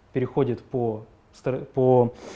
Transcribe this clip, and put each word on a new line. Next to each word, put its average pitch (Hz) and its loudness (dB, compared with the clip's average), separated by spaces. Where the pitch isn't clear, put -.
переходит 123 -4
по 113 -6
стр-, - -8
по, 127 4